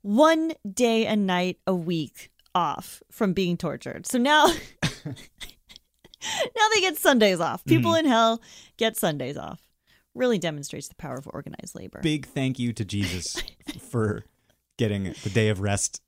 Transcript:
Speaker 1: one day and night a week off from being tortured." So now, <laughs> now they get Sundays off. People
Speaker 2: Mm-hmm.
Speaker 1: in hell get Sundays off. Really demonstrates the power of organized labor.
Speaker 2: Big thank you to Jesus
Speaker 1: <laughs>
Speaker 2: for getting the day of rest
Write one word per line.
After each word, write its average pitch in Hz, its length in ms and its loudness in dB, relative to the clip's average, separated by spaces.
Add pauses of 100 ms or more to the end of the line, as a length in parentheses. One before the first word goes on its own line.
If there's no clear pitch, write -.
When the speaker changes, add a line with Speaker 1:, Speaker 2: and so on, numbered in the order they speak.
Speaker 1:
one 320 500 6 (200)
day 226 340 4
and 208 200 0
night 180 400 0
a 190 80 2
week 165 560 -4 (240)
off - 560 -2
from 196 220 0
being 175 240 0
tortured." - 500 -8
So 254 120 -2
now, 302 280 6
<laughs> - 580 -2
now - 1700 -6
they 415 60 4
get 359 160 0
Sundays 214 440 4
off. 147 240 -4
People 330 280 4
Speaker 2:
Mm-hmm. 320 140 2
Speaker 1:
in 269 60 4
hell 226 280 4 (360)
get 226 200 -2
Sundays 143 400 -4
off. - 240 -12 (540)
Really 240 240 0
demonstrates 147 500 -8
the - 60 -20
power 135 220 -12
of 139 160 -14
organized - 420 -14
labor. - 280 -16
Speaker 2:
Big 151 240 -2
thank 131 320 -4
you 120 140 -2
to 110 120 -6
Jesus 92 580 -4 (200)
Speaker 1:
<laughs> - 160 -16 (120)
Speaker 2:
for 110 340 -2 (540)
getting 101 440 -2
the 104 80 -6
day 107 180 4
of 95 120 0
rest 101 480 -2